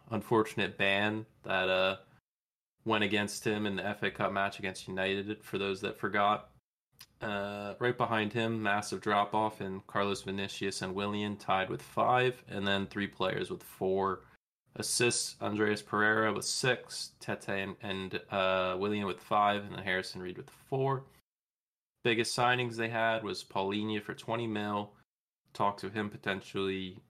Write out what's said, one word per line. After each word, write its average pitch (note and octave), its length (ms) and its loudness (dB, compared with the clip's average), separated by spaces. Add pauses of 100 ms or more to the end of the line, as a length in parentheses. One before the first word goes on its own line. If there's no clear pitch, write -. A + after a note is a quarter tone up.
(100)
unfortunate G#2+ 640 2
ban G#2 480 2 (200)
that, F#2 260 2
uh, F#2+ 260 4 (880)
went A2 180 2
against G#2 440 0
him G#2+ 180 2
in G2 120 0
the F#2 100 -4
F G#2 160 -4
A G2+ 80 0
Cup G2 220 0
match G2 260 0
against F#2+ 280 -6
United, G2 560 -2
for - 140 -6
those G2 240 0
that G2+ 180 -4
forgot. G#2 520 2 (720)
Uh, G2+ 560 -4
right B2 180 0
behind A2 380 0
him, A2+ 280 0
massive G2+ 380 0
drop-off G#2 640 2
in F#2+ 240 -6
Carlos G2+ 340 0
Vinicius G2 640 -4
and F#2 120 -4
Willian, G#2 440 -2
tied F#2+ 320 0
with F#2 100 -6
five, B2 680 2
and G2 180 -4
then G2 200 2
three G2+ 200 -2
players F#2 440 -2
with F#2 120 -8
four F#2+ 580 0 (560)
assists, - 640 0
Andreas G#2 420 2
Pereira G#2+ 500 4
with G2+ 120 -4
six, - 760 -2
Tete - 280 -6
and, G2 320 -2
and, F#2+ 400 -6 (120)
uh, F#2+ 440 2
Willian G#2 300 0
with F2+ 140 -4
five, G#2 440 2
and F#2+ 120 -10
then F#2+ 80 -8
Harrison F#2 360 -2
Reed F2+ 160 -8
with C3+ 140 -14
four. C3+ 540 -2 (960)
Biggest A2+ 340 2
signings B2 380 2
they A2+ 140 -2
had A2+ 340 0
was F#2+ 220 -6
Paulinho G#2 580 -2
for - 120 -8
twenty A#2 340 -4
mil. G#2 440 -2 (640)
Talk G2+ 240 2
to F#2+ 100 -8
him G#2 220 -4
potentially, F#2+ 880 -4 (120)